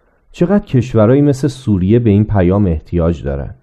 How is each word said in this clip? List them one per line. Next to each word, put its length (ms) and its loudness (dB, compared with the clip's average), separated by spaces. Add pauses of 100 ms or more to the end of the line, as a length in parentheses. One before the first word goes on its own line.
(320)
چقدر 340 -2
کشورایی 560 2
مثل 260 0
سوریه 520 0
به 100 0
این 160 4
پیام 400 0
احتیاج 580 -4
دارن. 400 -10